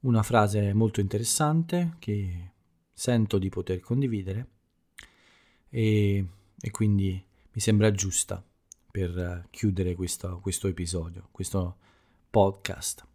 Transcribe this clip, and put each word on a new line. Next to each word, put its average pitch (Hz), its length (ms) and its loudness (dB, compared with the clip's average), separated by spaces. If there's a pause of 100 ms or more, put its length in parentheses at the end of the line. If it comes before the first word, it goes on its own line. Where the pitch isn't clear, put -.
Una 117 220 2
frase 104 500 2
molto 107 280 2
interessante 160 960 0
che 92 520 -6 (420)
sento 110 460 0
di 95 100 0
poter 92 320 -4
condividere 113 680 -2 (1200)
e, 104 580 2 (340)
e - 100 -6
quindi 98 540 0 (260)
mi 110 100 -8
sembra 107 300 4
giusta 98 540 -4 (500)
per, 90 240 -2
eh, 87 320 -6
chiudere 90 460 0
questo, 90 420 -6
questo 95 300 -4
episodio, 85 640 -6
questo 92 460 -4 (520)
podcast - 760 0 (100)